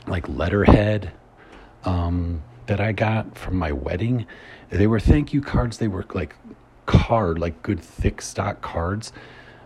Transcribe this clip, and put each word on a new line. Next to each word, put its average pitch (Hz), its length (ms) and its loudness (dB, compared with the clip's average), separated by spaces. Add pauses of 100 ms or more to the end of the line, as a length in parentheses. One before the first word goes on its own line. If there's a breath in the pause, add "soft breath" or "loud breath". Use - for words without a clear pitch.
Like, 90 220 -4
letterhead, 101 840 4 (760 loud breath)
um, 87 580 -2 (240)
that 101 140 -2
I 110 120 0
got 110 440 -2
from 92 200 -6
my 80 160 -2
wedding. 90 540 -2 (440 loud breath)
They 98 160 4
were 110 140 2
thank 147 320 4
you 143 80 0
cards. 120 380 -2
They 113 100 -2
were, 95 160 -6 (100)
like, 87 200 -6 (520)
card, 92 520 4
like, 82 240 -4
good 92 180 -2
thick - 420 -4
stock - 380 -6
cards. 98 520 -6 (540 loud breath)